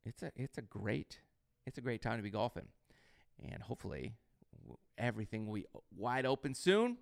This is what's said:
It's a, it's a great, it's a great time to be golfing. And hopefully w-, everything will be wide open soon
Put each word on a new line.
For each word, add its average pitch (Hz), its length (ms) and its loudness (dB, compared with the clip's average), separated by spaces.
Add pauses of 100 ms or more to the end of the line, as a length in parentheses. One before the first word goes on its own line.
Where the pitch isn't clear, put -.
It's - 180 -8
a, 156 120 -6
it's 135 220 -6
a - 40 -6
great, - 580 -4 (460)
it's 127 120 -8
a 131 40 -10
great 120 200 0
time 117 160 2
to 107 60 -2
be 104 60 -2
golfing. 107 380 0 (760)
And - 180 -6
hopefully 90 520 -6 (500)
w-, - 140 -16 (200)
everything 110 480 -2
will 107 100 -4
be 101 100 -2 (280)
wide 120 320 0
open 135 280 2
soon 226 480 6